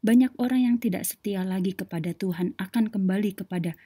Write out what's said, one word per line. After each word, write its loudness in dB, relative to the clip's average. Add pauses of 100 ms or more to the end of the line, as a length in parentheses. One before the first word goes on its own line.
Banyak 6
orang 2
yang 4
tidak -2
setia -4
lagi -2
kepada -6
Tuhan -4
akan 0
kembali 0
kepada -6